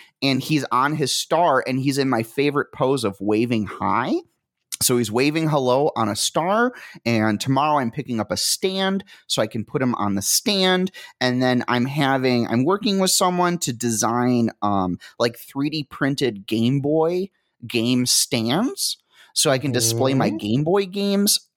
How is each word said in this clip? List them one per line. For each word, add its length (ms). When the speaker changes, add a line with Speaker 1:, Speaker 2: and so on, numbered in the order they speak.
Speaker 1:
and 180
he's 300
on 240
his 180
star, 540
and 140
he's 180
in 100
my 140
favorite 500
pose 320
of 160
waving 460
high. 480
So 160
he's 140
waving 380
hello 480
on 120
a 60
star, 580
and 360
tomorrow 400
I'm 100
picking 300
up 100
a 60
stand 680
so 160
I 60
can 160
put 180
him 140
on 180
the 80
stand. 720
And 220
then 240
I'm 200
having, 600
I'm 180
working 360
with 100
someone 480
to 140
design, 800
um, 360
like, 180
three 340
D 120
printed 640
Game 340
Boy 500
game 400
stands 920
so 180
I 80
can 140
display 420
my 140
Speaker 2:
Mm-hmm. 80
Speaker 1:
Game 280
Boy 220
games 540